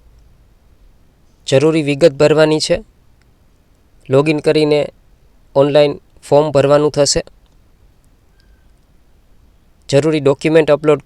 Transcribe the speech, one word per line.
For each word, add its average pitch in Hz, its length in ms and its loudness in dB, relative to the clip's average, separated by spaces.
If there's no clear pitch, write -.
જરૂરી 147 440 0
વિગત 143 300 2
ભરવાની 156 460 2
છે. 170 100 -2
લોગિન 151 380 0
કરીને 151 340 0
ઓનલાઈન 147 400 2
ફોર્મ 147 280 0
ભરવાનું 143 420 0
થશે. 147 260 -2
જરૂરી 147 360 -2
ડોક્યુમેન્ટ 151 500 0
અપલોડ 147 320 0